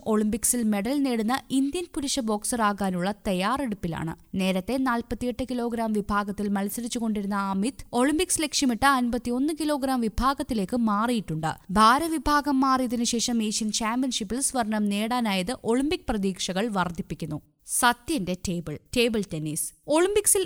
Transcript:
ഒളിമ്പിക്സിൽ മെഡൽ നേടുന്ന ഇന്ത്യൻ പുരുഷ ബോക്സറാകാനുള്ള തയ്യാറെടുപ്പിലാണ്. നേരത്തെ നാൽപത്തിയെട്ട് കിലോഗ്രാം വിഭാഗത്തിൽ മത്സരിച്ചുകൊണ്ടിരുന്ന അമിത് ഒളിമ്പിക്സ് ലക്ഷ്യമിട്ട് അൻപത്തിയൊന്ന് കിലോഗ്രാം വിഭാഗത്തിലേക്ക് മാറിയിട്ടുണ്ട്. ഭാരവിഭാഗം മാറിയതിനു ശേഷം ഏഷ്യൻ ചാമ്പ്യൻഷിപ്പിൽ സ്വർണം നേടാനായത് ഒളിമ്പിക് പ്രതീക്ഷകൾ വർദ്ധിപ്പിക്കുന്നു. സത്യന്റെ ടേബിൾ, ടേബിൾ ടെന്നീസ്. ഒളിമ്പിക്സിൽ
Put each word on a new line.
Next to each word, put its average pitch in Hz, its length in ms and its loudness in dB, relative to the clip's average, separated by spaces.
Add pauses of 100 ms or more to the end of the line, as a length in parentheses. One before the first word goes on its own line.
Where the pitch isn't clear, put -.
ഒളിമ്പിക്സിൽ 214 580 0
മെഡൽ 214 400 0
നേടുന്ന 240 320 0 (140)
ഇന്ത്യൻ 285 380 0
പുരുഷ 277 320 -4
ബോക്സറാകാനുള്ള 208 1000 -2
തയ്യാറെടുപ്പിലാണ്. 196 920 -2 (220)
നേരത്തെ 190 420 0
നാൽപത്തിയെട്ട് 247 640 -2
കിലോഗ്രാം 240 500 -2
വിഭാഗത്തിൽ 208 560 -2
മത്സരിച്ചുകൊണ്ടിരുന്ന 208 880 -2 (100)
അമിത് 196 380 -2 (100)
ഒളിമ്പിക്സ് 302 480 2
ലക്ഷ്യമിട്ട് 269 460 0
അൻപത്തിയൊന്ന് 247 640 2
കിലോഗ്രാം 277 480 0
വിഭാഗത്തിലേക്ക് 240 800 0
മാറിയിട്ടുണ്ട്. 208 720 0 (240)
ഭാരവിഭാഗം 285 840 4
മാറിയതിനു 254 440 2
ശേഷം 233 400 0
ഏഷ്യൻ 214 280 -2
ചാമ്പ്യൻഷിപ്പിൽ 233 720 -2
സ്വർണം 214 440 0
നേടാനായത് 214 480 0 (300)
ഒളിമ്പിക് 277 440 0
പ്രതീക്ഷകൾ 196 640 -2
വർദ്ധിപ്പിക്കുന്നു. 170 640 -4 (300)
സത്യന്റെ 240 720 0
ടേബിൾ, 170 360 -6 (140)
ടേബിൾ 226 320 2
ടെന്നീസ്. 156 420 -6 (240)
ഒളിമ്പിക്സിൽ 392 580 4